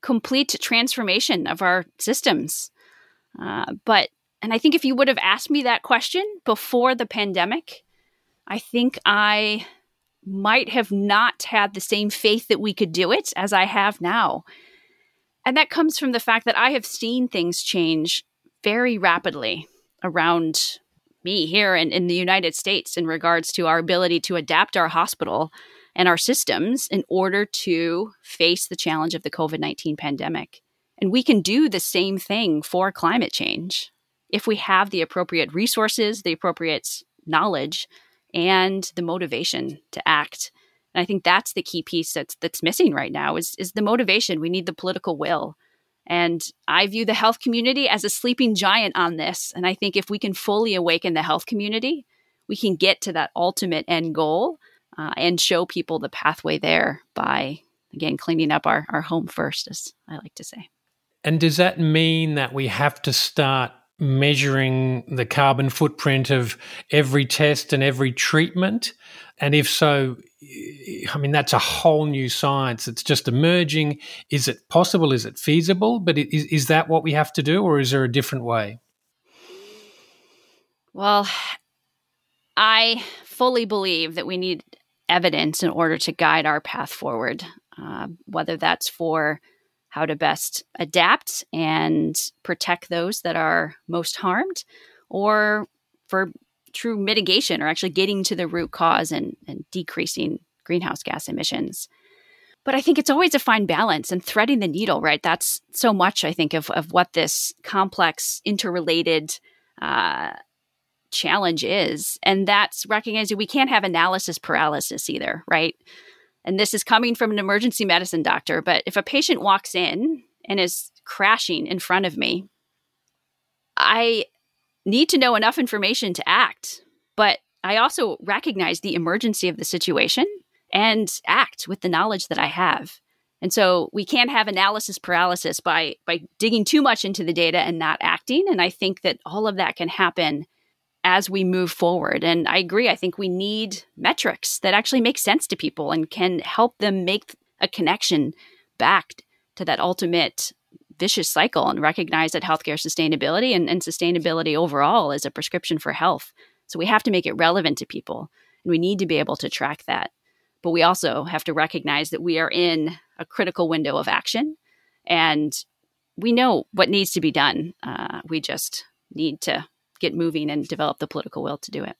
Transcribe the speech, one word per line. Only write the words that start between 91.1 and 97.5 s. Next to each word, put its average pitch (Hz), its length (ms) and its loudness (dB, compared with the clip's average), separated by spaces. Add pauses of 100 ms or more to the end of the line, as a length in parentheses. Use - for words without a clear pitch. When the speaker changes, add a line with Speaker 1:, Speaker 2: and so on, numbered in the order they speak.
Speaker 1:
and 160 760 0 (140)
protect - 460 -2
those 175 320 -4
that 170 160 -4
are 160 360 0 (140)
most 170 300 -4
harmed, 262 480 -2 (440)
or 214 560 0 (420)
for 190 220 0 (440)
true 233 240 -4
mitigation 196 640 2